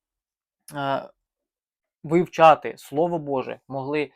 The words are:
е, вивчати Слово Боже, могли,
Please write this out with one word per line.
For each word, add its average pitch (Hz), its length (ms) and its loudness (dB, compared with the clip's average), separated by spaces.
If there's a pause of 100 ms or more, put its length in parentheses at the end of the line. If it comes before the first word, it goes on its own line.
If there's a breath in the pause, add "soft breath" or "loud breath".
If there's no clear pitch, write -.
(760)
е, 139 340 -4 (920)
вивчати 160 760 4
Слово 170 420 -4
Боже, 131 500 -6
могли, 139 480 -6